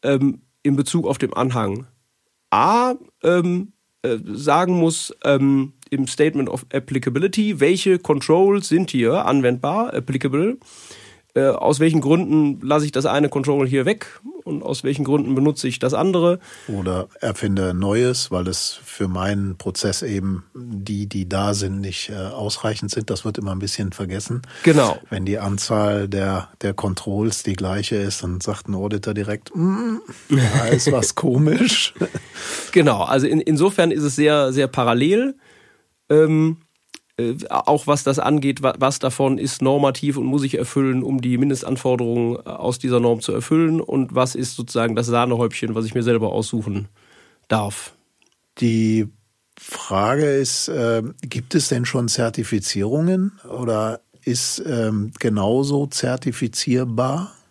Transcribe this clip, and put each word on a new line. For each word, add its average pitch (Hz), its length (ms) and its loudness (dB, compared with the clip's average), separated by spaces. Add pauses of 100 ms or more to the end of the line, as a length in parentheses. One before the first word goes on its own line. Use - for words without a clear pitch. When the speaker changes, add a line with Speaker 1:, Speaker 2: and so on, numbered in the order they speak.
Speaker 1:
ähm, 135 400 2 (200)
in 139 140 2
Bezug 170 300 0
auf - 100 -2
den - 160 -2
Anhang 120 540 -2 (640)
A, 226 420 4 (300)
ähm, 180 500 2 (300)
äh, 120 200 0
sagen 151 520 2
muss, 165 380 0 (120)
ähm, 139 480 4 (160)
im 135 180 -2
Statement 151 400 0
of - 240 -8
Applicability, 139 880 0
welche 180 400 4
Controls 190 720 2
sind 170 220 2
hier 127 340 2
anwendbar, 139 680 2
applicable, 139 640 -2 (760)
äh, 135 140 4
aus 131 340 2
welchen 160 180 4
Gründen 147 640 2
lasse 147 240 2
ich 147 80 -8
das 131 120 0
eine 143 220 2
Control 139 400 0
hier 131 180 2
weg - 360 -4 (240)
und 151 180 -6
aus - 220 -6
welchen 139 180 -2
Gründen 135 320 0
benutze 143 320 0
ich 123 120 -6
das 127 140 -2
andere. 175 460 2 (300)
Speaker 2:
Oder 92 400 -4 (100)
erfinde 98 540 -2
Neues, 113 580 0
weil 90 160 -2
es - 380 -6
für - 240 -6
meinen 95 480 -2
Prozess - 440 -4
eben 95 520 -4
die, 104 540 -8
die 98 200 -6
da 98 260 -2
sind, 98 280 -4
nicht, 95 280 -8
äh, 107 40 -12
ausreichend 101 760 -6
sind. 110 180 -6
Das 95 160 -6
wird 107 120 -4
immer 101 140 -6
ein 95 80 -4
bisschen 98 320 -4
vergessen. 101 520 -6 (200)
Speaker 1:
Genau. 143 340 6 (120)
Speaker 2:
Wenn 95 160 -4
die 101 120 -2
Anzahl 101 680 0
der, 98 400 -2 (140)
der 98 120 -2
Controls 104 680 -2
die 101 100 -2
gleiche 98 440 -4
ist, 98 260 -4
dann 90 160 -4
sagt 98 300 -8
ein 101 60 -2
Auditor 101 380 -4
direkt, 104 400 -6
"Mm, 202 440 -2 (320)
da 127 380 2
ist 123 220 4
was 123 260 0
Speaker 1:
<laughs> - 0 -
Speaker 2:
komisch." 156 760 2 (800)
Speaker 1:
Genau, 139 320 6
also 131 240 2
in, 151 140 2
insofern 170 500 2
ist 151 120 0
es 139 120 0
sehr, 147 380 4
sehr 135 140 2
parallel. 143 680 2 (720)
Ähm, 156 500 6 (600)
äh, 120 180 -2 (140)
auch - 380 2
was 143 160 2
das 135 160 0
angeht, 139 420 0
wa-, 135 160 2
was 135 220 0
davon 135 380 0
ist - 240 -4
normativ 139 560 2
und 127 80 -2
muss 139 180 0
ich 135 120 -2
erfüllen, 131 460 0
um 131 200 -2
die 123 160 0
Mindestanforderungen, 123 960 0
äh, - 140 -14
aus - 280 -4
dieser 123 220 2
Norm 117 220 2
zu - 100 -4
erfüllen 160 480 2
und - 340 -2
was 127 220 0
ist 127 200 -6
sozusagen 117 420 -2
das 117 100 -2
Sahnehäubchen, 117 640 0
was 113 120 -2
ich 107 100 -8
mir 120 80 0
selber 110 300 2
aussuchen 104 560 -4 (580)
darf. 107 480 -4 (640)
Speaker 2:
Die 110 480 2 (500)
Frage 113 680 -2
ist, 139 420 0
äh, 117 360 0 (180)
gibt 120 340 -8
es 156 140 2
denn 120 160 0
schon 120 240 -2
Zertifizierungen 120 1300 -2 (100)
oder 113 520 -4 (240)
ist, - 420 -4
ähm, 110 500 -2
genauso 131 720 0
zertifizierbar? 127 1400 -2 (200)